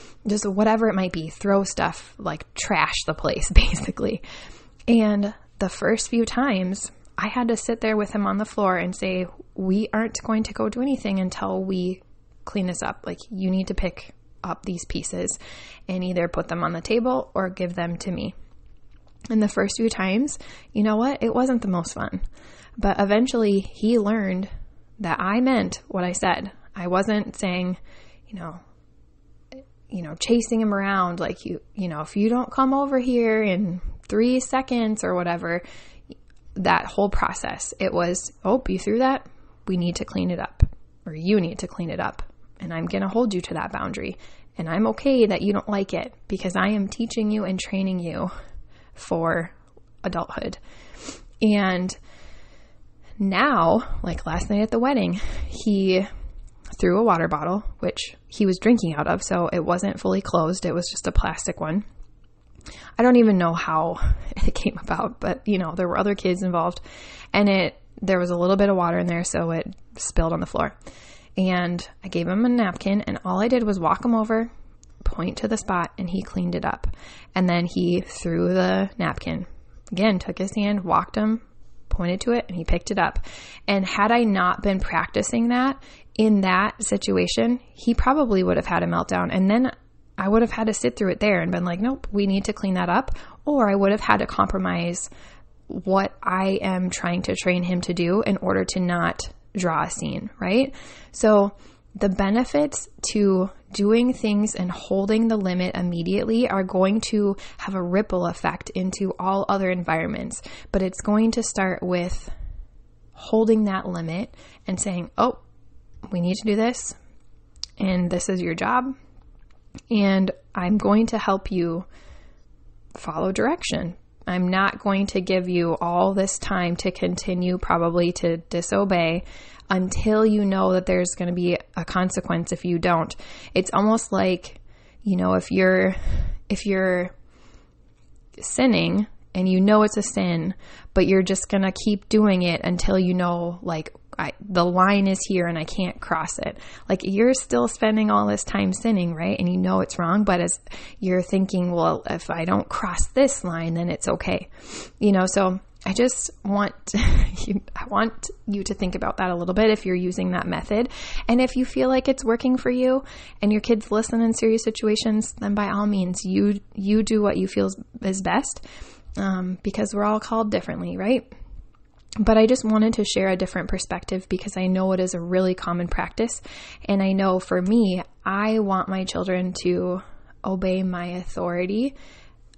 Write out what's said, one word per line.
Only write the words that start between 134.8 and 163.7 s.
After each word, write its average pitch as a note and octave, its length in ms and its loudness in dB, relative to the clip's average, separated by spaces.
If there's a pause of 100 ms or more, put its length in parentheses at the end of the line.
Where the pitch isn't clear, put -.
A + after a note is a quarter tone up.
you G3 120 0
know, F#3 200 2
if F3+ 160 -2
you're, F#3 440 4 (540)
if G3+ 160 -4
you're F#3 460 0 (1300)
sinning G3+ 680 2 (260)
and F#3 140 0
you F#3 140 4
know G#3+ 220 8
it's G#3+ 140 0
a G#3 40 0
sin, F3+ 520 -2 (400)
but - 140 4
you're F#3+ 160 6
just F#3 260 -2
gonna F#3+ 220 2
keep - 380 -4
doing G#3 320 4
it F3 220 0
until F3+ 360 2
you F3+ 140 2
know, F3 480 -2
like, D#3+ 320 -6 (260)
I, - 220 -6
the F#3 240 2
line G3 420 4
is F#3+ 180 0
here F3+ 220 0
and E3+ 100 -2
I D#3 60 -6
can't F3+ 360 -4
cross - 380 -4
it. - 200 -8 (320)
Like, F#3 140 0
you're A3 300 4
still A#3+ 340 0
spending G#3+ 440 2
all G#3 160 4
this G#3 160 -2
time G3 300 0
sinning, F3+ 420 0
right? F3+ 240 -2
And F3+ 100 0
you F#3 80 0
know F#3 220 2
it's - 180 -4
wrong, F3+ 280 2
but F3+ 160 4
as F3 180 -2 (400)
you're F3+ 220 2
thinking, F#3 500 0
"Well, E3 380 2
if - 200 -6
I E3 160 -4
don't - 220 0
cross - 400 0
this C4+ 360 2
line, E3 300 -4
then F3 160 -2
it's - 180 -4
okay." - 420 -2 (500)
You G3+ 140 4
know, F#3 120 4
so F#3 340 2 (260)
I F#3+ 80 0
just - 360 0 (140)
want G3+ 320 -2 (400)
<laughs> - 320 4
you, G3+ 140 0 (140)
I - 100 -8
want A3 440 -2 (180)
you G3+ 180 -2
to G#3 80 -4
think F#3 220 -2
about - 220 -2
that F#3 140 0
a F3 40 0
little F3 200 -2
bit A3 160 6
if G#3+ 140 0
you're F#3 100 0
using F3+ 360 -2
that F3+ 140 -2
method. G#3 440 -2 (400)
And A#3+ 120 6
if B3+ 140 0
you B3+ 100 0
feel C4 220 0
like C4 220 2
it's C4+ 140 0
working B3+ 340 2
for B3 120 -2
you B3+ 340 2 (380)
and G#3 100 4
your G#3+ 100 2
kids A3 300 0